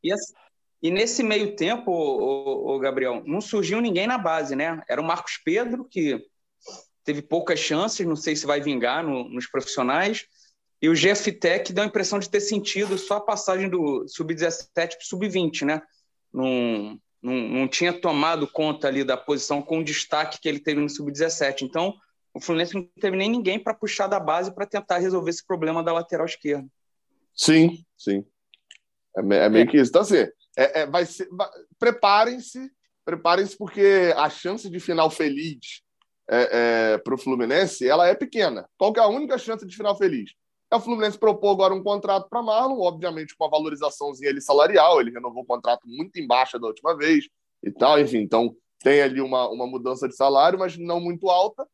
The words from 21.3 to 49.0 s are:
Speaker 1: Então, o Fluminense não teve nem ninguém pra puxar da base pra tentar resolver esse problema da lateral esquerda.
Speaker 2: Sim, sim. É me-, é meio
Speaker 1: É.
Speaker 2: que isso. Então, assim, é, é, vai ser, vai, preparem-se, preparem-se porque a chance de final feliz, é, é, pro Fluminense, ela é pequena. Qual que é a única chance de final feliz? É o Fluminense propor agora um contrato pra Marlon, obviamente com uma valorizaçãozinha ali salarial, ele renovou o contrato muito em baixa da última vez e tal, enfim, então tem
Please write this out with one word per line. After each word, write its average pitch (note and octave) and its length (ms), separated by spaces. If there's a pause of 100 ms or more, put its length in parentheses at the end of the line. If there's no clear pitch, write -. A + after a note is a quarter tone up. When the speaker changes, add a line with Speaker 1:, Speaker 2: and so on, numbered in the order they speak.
Speaker 1:
Então, E3 300 (380)
o B2+ 80
Fluminense E3+ 340
não F3+ 140 (120)
teve F#3+ 160
nem G3 120
ninguém A3 300
pra A3 160
puxar G3+ 320
da G3 140
base F3 340
pra G3+ 100
tentar G3+ 340
resolver F3+ 320
esse E3 140
problema E3 380
da E3 100
lateral E3 340
esquerda. C#3+ 400 (680)
Speaker 2:
Sim, E3 500 (120)
sim. G2+ 280 (920)
É - 60
me-, G2+ 140
é F2 120
meio A2 160
Speaker 1:
É. - 20
Speaker 2:
que D3 120
isso. B2+ 120
Então, F3+ 120
assim, F3+ 260 (280)
é, C#3 260
é, D3 40
vai E3+ 200
ser, F#3 240
vai, F#3 180 (300)
preparem-se, A#3+ 920 (340)
preparem-se F3 540
porque G3 580
a D3 140
chance G3 400
de F3 80
final E3 320
feliz, D3+ 720 (480)
é, A#2 640
é, G#2+ 60
pro B2 200
Fluminense, C3 720
ela E3 180
é F3+ 80
pequena. F3 500 (140)
Qual G#3 140
que A3+ 80
é - 20
a G#3+ 60
única C4+ 280
chance A3 300
de F3+ 100
final G#3 220
feliz? D3+ 320 (400)
É A#3 60
o A3+ 40
Fluminense A3 380
propor G3+ 320
agora F#3+ 240
um F#3+ 80
contrato G3 460
pra A#3+ 120
Marlon, A#3+ 380
obviamente E3 580
com - 60
uma D3+ 80
valorizaçãozinha D3 800
ali C#3 100
salarial, D#3 600
ele A#2 100
renovou A#2+ 320
o A#2+ 40
contrato A#2+ 420
muito D#3 280
em D3+ 120
baixa B2 320
da A#2 80
última D3+ 280
vez D3+ 320 (320)
e G2+ 120
tal, D3 260
enfim, B2+ 200
então A2+ 360 (300)
tem C#3+ 180